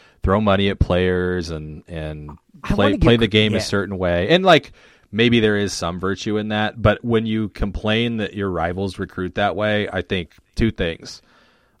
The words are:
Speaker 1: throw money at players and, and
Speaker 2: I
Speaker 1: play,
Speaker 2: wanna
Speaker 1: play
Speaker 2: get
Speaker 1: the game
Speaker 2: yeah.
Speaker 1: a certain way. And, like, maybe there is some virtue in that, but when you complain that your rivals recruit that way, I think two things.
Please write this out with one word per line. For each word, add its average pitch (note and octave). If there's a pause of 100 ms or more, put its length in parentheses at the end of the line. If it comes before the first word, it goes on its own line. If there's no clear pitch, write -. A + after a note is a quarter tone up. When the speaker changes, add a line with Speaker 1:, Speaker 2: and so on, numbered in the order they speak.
(240)
Speaker 1:
throw G2
money G2
at G2
players F2+
and, D2+
and D#2 (320)
Speaker 2:
I -
Speaker 1:
play, G2+
Speaker 2:
wanna G2+
Speaker 1:
play D#3
Speaker 2:
get A#2
Speaker 1:
the A2+
game G#2+
Speaker 2:
yeah. G2
Speaker 1:
a -
certain G2
way. F2
And, F#3
like, E3+ (400)
maybe A#2
there G#2+
is G2+
some F2
virtue G2
in G#2+
that, G#2+
but A2
when A2+
you A2
complain A2
that G#2
your G2
rivals F2+
recruit F2+
that G2+
way, G#2
I F#2
think F2 (220)
two A2+
things. - (580)